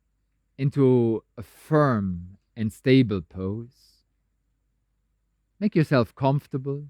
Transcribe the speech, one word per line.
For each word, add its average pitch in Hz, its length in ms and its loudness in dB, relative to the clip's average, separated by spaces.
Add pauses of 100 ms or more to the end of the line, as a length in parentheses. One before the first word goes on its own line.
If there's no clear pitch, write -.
(580)
into 127 680 2 (140)
a - 60 -14
firm 101 920 -2 (180)
and 110 160 -4
stable 123 500 2
pose. 101 840 -12 (1600)
Make 208 160 -2
yourself 143 400 2
comfortable 139 760 -4